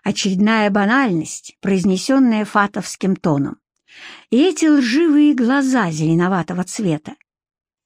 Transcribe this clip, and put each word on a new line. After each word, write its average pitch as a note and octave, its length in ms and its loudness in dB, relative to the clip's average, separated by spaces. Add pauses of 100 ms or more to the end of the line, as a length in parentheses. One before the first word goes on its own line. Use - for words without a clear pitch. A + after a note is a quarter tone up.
Очередная G#3 680 0
банальность, G#3 920 -2
произнесённая G#3 880 0
фатовским G3+ 680 -2
тоном. C#3+ 420 -2 (720)
И A#3 100 2
эти E4 260 0
лживые D4 680 4
глаза B3+ 560 0
зеленоватого F3 760 -2
цвета. - 520 -6 (680)